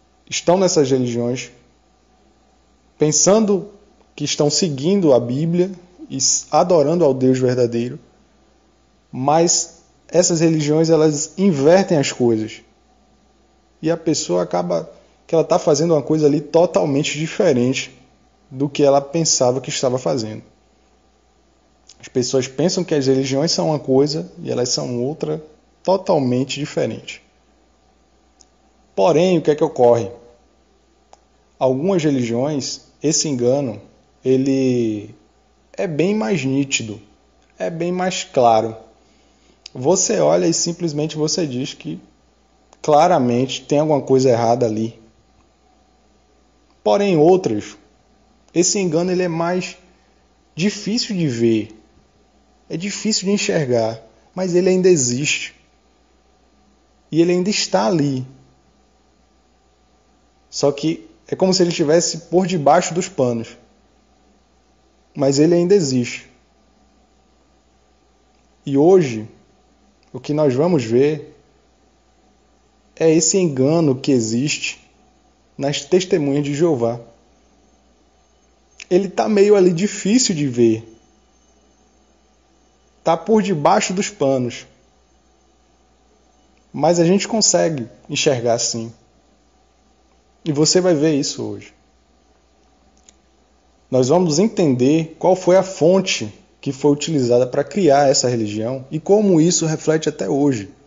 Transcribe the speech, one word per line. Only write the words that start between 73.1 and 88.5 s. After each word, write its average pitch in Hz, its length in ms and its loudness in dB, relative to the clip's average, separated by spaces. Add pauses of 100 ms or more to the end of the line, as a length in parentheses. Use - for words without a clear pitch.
engano 147 560 2
que 131 160 -4
existe 120 760 -2 (720)
nas - 280 -6
testemunhas 151 600 0
de 143 80 -6
Jeová. 131 460 0 (1900)
Ele 185 180 2
tá 220 200 -2
meio 208 260 4
ali 185 180 4
difícil 202 640 0
de 147 140 -2
ver. 117 500 0 (2000)
Tá 165 120 2
por 214 240 2
debaixo 185 540 0
dos 190 160 -4
panos. 131 560 -2 (2000)
Mas 165 260 0
a 165 60 4
gente 196 240 2
consegue 175 600 0 (200)
enxergar 123 460 0